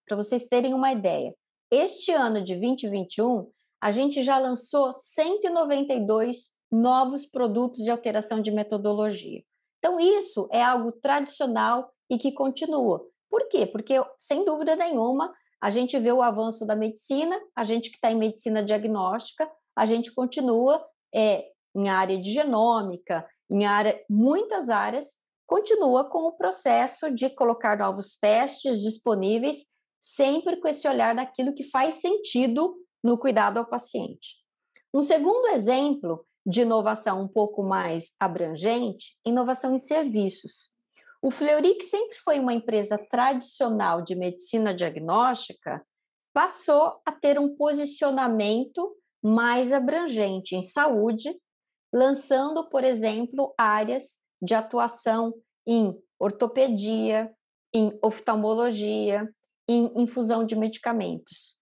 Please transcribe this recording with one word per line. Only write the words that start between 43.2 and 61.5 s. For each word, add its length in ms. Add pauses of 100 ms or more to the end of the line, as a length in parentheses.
de 140
medicina 580
diagnóstica, 1120 (480)
passou 720
a 60
ter 260
um 180
posicionamento 1400 (260)
mais 520
abrangente 840
em 60
saúde, 760 (540)
lançando, 800
por 160
exemplo, 720
áreas 640 (220)
de 120
atuação 800 (340)
em 260 (240)
ortopedia, 1120 (440)
em 280
oftalmologia, 1300 (400)
em 300
infusão 480
de 100
medicamentos. 1080